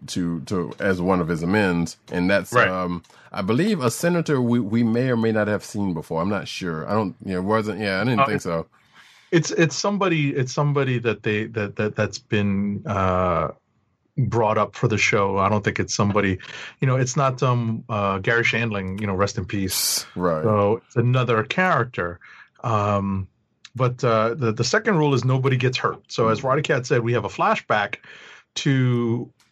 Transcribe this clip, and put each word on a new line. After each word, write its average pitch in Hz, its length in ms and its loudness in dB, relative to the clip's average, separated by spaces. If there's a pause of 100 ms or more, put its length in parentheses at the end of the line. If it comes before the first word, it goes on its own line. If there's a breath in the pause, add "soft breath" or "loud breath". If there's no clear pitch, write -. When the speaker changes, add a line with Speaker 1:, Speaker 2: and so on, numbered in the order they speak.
Speaker 1:
to, 85 340 -4
to, 80 380 -6
as 95 220 0
one 90 200 2
of 80 60 -2
his 82 160 -2
amends. 90 540 2 (140)
And 90 180 0
that's, 98 240 0
Speaker 2:
Right. 117 140 4
Speaker 1:
um, 90 360 -4 (280 loud breath)
I 101 100 -6
believe 147 400 0
a 120 100 2
senator 165 500 0
we, 120 180 2
we 113 240 0
may 120 260 0
or 120 80 0
may 113 140 2
not 107 160 2
have 104 160 -2
seen 101 300 -4
before. 80 280 -4
I'm 92 80 0
not 92 180 -4
sure. 80 420 -6
I 98 40 -2
don't, 104 220 -2 (100)
you 98 100 -6
know, 92 60 -2
wasn't, 104 380 0
yeah, 98 220 0
I - 20 0
didn't 131 180 2
Speaker 2:
Uh, 135 40 4
Speaker 1:
think 104 160 -2
so. 82 240 -4 (640 soft breath)
Speaker 2:
It's, 165 200 2
it's 160 240 2
somebody, 185 540 0
it's 135 240 -4
somebody 139 460 0
that 110 240 -2
they, 107 240 -2
that, 107 280 -6
that, 104 200 -2
that's 104 240 -2
been, 101 640 -2
uh, 92 640 0 (680)
brought 110 400 2
up 101 200 0
for 120 100 2
the 104 100 2
show. 98 400 2
I 98 120 2
don't 104 120 2
think 104 160 -2
it's 92 160 -2
somebody, 101 440 2 (420 loud breath)
you 139 80 0
know, 127 80 2
it's 131 220 -2
not, 135 260 0
um, 120 460 0
uh, 101 300 0
Gary 117 260 2
Shandling, 104 560 -2
you 104 60 -2
know, 98 60 0
rest 98 240 0
in 95 60 -2
peace. - 640 -2 (100)
Speaker 1:
Right. 87 260 0
Speaker 2:
So 107 440 2
it's - 100 -14
another 123 480 2
character. 120 800 0 (420 loud breath)
Um, 101 640 0 (480)
but, 123 300 -2
uh, 113 300 2
the, 117 180 0
the - 100 0
second 220 320 2
rule 151 180 2
is 123 120 0
nobody 131 320 2
gets 127 200 0
hurt. 95 300 -4
So 113 220 0
as 110 160 0
Roddy 135 160 2
Cat 135 240 0
said, 123 180 2
we 117 80 0
have 120 140 0
a - 40 -4
flashback 120 680 0 (600 loud breath)
to, 123 760 2 (220)